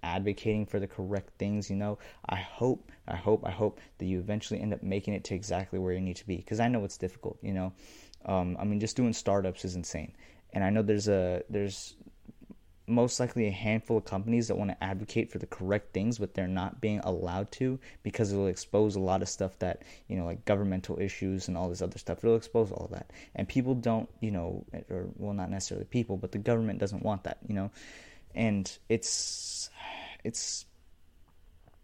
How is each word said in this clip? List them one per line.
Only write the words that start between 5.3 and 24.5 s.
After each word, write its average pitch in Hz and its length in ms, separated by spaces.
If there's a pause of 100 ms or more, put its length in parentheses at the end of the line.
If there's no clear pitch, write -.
exactly 95 460
where 92 120
you 92 80
need 92 180
to - 100
be, 90 120
'cause 107 200
I 120 80
know 117 160
it's - 140
difficult, - 440
you 104 100
know. 92 200 (540)
Um, 90 340
I - 40
mean, 104 140
just 110 180
doing 120 160
startups 98 520
is 90 100
insane. 85 380 (400)
And 101 100
I 95 80
know 107 120
there's 104 260
a, 90 420
there's 101 460 (920)
most 120 320
likely 120 260
a 101 40
handful 110 460
of 104 80
companies 113 440
that 95 80
wanna 98 240
advocate 95 500
for 98 80
the - 80
correct 98 480
things, 113 240
but 101 160
they're 92 140
not 92 320
being 104 200
allowed 92 520
to 131 260 (240)
because 101 300
it'll 98 160
expose 101 480
a 95 40
lot 95 220
of 92 60
stuff - 320
that, 90 220 (260)
you 98 80
know, 90 80
like, 85 200
governmental 98 560
issues 95 460
and 92 100
all 90 120
this 90 120
other 90 160
stuff. - 220
It'll 117 180
expose 113 360
all 85 200
that. - 200 (240)
And - 120
people 127 280
don't, 117 320 (120)
you 110 120
know, 92 320 (260)